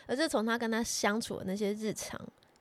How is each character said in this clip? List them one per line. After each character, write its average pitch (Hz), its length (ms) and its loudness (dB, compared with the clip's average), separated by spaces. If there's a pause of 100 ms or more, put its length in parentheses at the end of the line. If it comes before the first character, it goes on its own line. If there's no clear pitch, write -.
而 240 80 -2
是 302 140 2
从 220 160 2
他 233 120 2
跟 226 140 0
他 226 100 2
相 226 380 2
处 - 200 -4
的 - 40 -8
那 185 100 -2
些 208 200 0
日 214 200 -2
常， - 260 -8 (420)